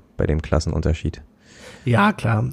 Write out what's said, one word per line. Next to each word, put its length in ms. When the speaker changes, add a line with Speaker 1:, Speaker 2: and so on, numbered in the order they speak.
Speaker 1:
bei 100
dem 160
Klassenunterschied. 800
Speaker 2:
Ja, 280
klar. 400